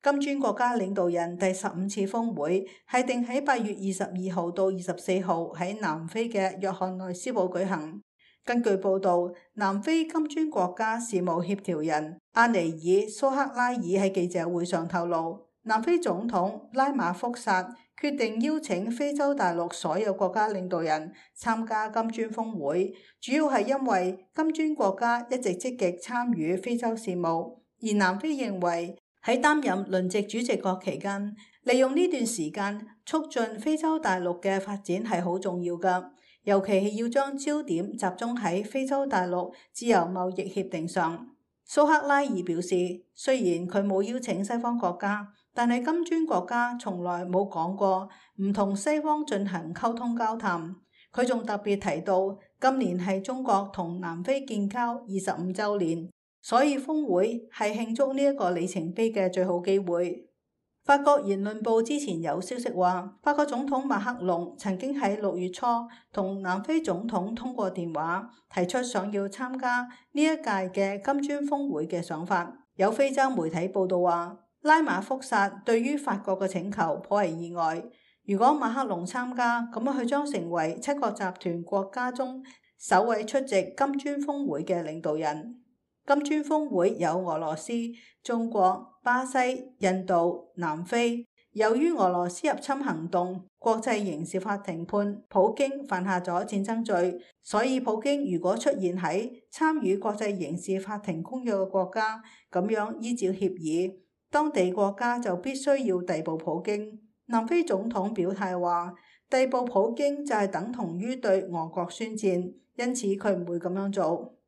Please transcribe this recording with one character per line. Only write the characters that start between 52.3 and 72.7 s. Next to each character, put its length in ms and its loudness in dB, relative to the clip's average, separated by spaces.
今 200 4
年 200 0
係 220 0
中 220 -6
國 280 2
同 280 -6
南 240 -6
非 200 0
建 240 -2
交 280 -2
二 120 -12
十 320 -4
五 120 -4
週 260 0
年， 320 -2
所 220 4
以 140 4
峰 280 -2
會 500 2
係 160 0
慶 240 -2
祝 180 2
呢 100 2
一 100 6
個 160 2
里 160 0
程 280 -4
碑 180 2
嘅 200 2
最 140 2
好 160 2
機 160 4
會。 500 0
法 140 6
國 240 6
言 220 0
論 180 -4
報 200 4
之 180 0
前 200 -2
有 220 -2
消 160 -6
息 120 -4
話， 520 0
法 120 2
國 120 4
總 200 -4
統 200 -2
馬 180 0
克 220 -4
龍 320 0
曾 200 -2
經 220 -4
喺 200 0
六 180 -2
月 120 -2
初 160 -6
同 300 -2
南 220 -2
非 180 0
總 260 -4
統 280 -2
通 180 -8
過 180 -2
電 240 -6
話， 320 -2
提 120 2
出 160 -2
想 300 -2
要 180 -2
參 280 -6
加 300 0
呢 100 0
一 40 6
屆 180 2
嘅 560 0
金 400 0
磚 80 -2
峰 240 -2
會 160 -2
嘅 140 -2
想 240 -6
法。 400 -2